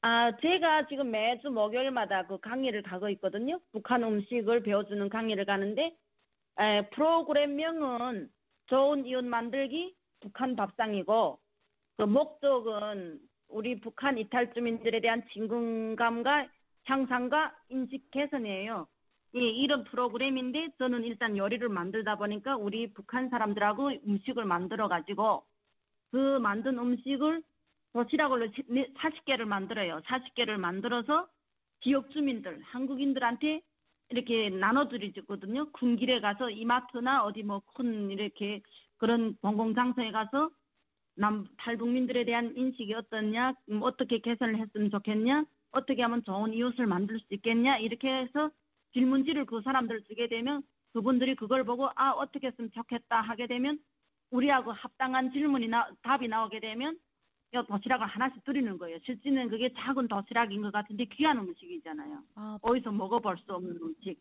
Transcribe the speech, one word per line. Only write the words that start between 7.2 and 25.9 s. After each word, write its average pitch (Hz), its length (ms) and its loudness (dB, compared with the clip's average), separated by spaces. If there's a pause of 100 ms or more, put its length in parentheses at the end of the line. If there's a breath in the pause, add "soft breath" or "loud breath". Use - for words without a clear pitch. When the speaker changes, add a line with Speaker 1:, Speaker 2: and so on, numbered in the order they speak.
Speaker 1:
좋은 277 400 4
이웃 254 180 -2
만들기, 247 680 -2 (260)
북한 247 360 -4
밥상이고, 202 800 0 (580)
그 214 60 0
목적은 214 1160 0 (260)
우리 220 320 -4
북한 247 400 -2
이탈 240 360 0
주민들에 226 460 0
대한 226 220 2 (100)
진공감과 233 1160 0 (360)
향상과 262 680 2 (140)
인식 262 420 -6
개선이에요. 220 760 -4 (480)
예, 247 40 0
이런 247 440 2
프로그램인데 254 960 -2
저는 247 260 0
일단 226 320 -2
요리를 208 320 0
만들다 202 480 -2
보니까 208 400 -2
우리 220 360 -4
북한 254 360 -4
사람들하고 214 640 0 (140)
음식을 214 400 -2
만들어가지고 190 1000 0 (680)